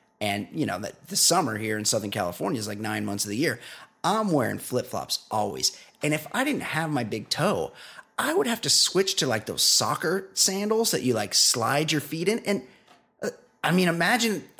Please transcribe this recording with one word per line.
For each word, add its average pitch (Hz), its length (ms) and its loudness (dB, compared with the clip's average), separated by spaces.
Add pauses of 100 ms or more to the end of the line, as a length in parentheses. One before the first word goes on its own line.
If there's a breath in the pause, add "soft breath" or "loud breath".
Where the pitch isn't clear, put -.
(200 soft breath)
and, 104 320 -2
you 147 140 -2
know, 92 120 -4
that - 300 -12
the 196 80 -8
summer 151 400 4
here 107 220 -2
in 107 80 -4
Southern 104 240 0
California 98 500 -2
is, 104 80 -6
like, 104 100 -6
nine 107 260 -4
months 101 200 -2
of 104 60 -4
the 104 80 -2
year, 143 200 0 (460 loud breath)
I'm 208 260 2
wearing 127 280 2
flip-flops - 720 -4
always. 101 460 -2 (260 loud breath)
And 151 120 0
if 151 180 -4
I 254 120 0
didn't 269 180 -2
have 160 280 -2
my 139 120 0
big 110 280 -6
toe, 147 420 0 (460 loud breath)
I 302 160 0
would 381 120 2
have 233 140 -2
to 147 100 0
switch - 460 2
to, 160 100 0
like, 110 200 0
those 90 160 -2
soccer 165 720 2
sandals 214 580 2
that - 100 0
you, 123 120 2
like, 104 200 -2
slide 135 560 2
your 151 120 2
feet 165 260 -4
in. 226 120 2
And, 185 220 -2 (600 soft breath)
uh, - 80 -2 (340)
I 156 80 4
mean, 180 160 6
imagine, 190 560 2 (160)